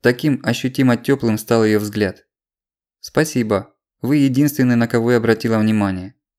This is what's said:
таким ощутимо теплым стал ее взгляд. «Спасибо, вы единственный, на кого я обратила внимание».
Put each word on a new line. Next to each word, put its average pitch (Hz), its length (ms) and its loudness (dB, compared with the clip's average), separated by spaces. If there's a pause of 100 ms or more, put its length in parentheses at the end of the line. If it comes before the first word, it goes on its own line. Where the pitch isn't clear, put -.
таким 127 420 0
ощутимо 127 520 0
теплым 117 400 -2
стал 113 280 0
ее 107 140 2
взгляд. 104 480 -4 (760)
«Спасибо, 113 720 -2 (260)
вы 139 180 0
единственный, 135 580 2
на 117 100 2
кого 117 240 0
я 123 80 4
обратила 113 400 2
внимание». 101 560 -2 (240)